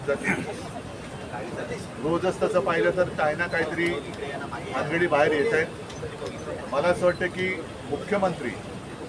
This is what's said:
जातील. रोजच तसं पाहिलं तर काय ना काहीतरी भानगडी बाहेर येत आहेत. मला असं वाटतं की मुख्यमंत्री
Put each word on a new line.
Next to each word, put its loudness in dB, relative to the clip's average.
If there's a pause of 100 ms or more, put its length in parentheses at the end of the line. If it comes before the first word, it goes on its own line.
जातील. 0 (1600)
रोजच 2
तसं 4
पाहिलं 4
तर 4
काय 2
ना 0
काहीतरी 0 (840)
भानगडी 2
बाहेर 6
येत 4
आहेत. 4 (1040)
मला 4
असं 4
वाटतं 4
की -2 (280)
मुख्यमंत्री 0 (580)